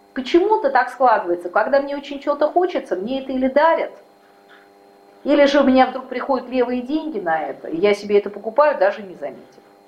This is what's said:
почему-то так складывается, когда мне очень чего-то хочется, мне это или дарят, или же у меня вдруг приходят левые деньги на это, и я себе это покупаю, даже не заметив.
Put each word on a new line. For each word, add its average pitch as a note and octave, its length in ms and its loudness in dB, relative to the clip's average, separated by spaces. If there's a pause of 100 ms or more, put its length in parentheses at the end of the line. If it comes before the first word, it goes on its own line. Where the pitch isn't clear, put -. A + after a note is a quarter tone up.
(120)
почему-то G4 580 2
так B3 200 2
складывается, F#3 580 0
когда B3+ 320 2
мне C#4+ 160 -6
очень C#4+ 220 -10
чего-то D4+ 300 0
хочется, F4 480 -2
мне B3+ 260 -6
это C4+ 80 -10
или C4 160 -2
дарят, D4+ 460 2 (1300)
или C#4+ 240 4
же C#4 140 4
у C4 40 4
меня B3+ 220 6
вдруг B3+ 220 -8
приходят B3 400 -4
левые B3 340 -2
деньги C#4+ 380 -6
на E3 200 -2
это, C#3 280 -10
и D#3+ 80 -6
я G3+ 180 2
себе G3+ 240 0
это G3+ 100 -2
покупаю, A#3+ 480 0
даже G3+ 260 0
не F#3 120 -16
заметив. - 460 -16 (280)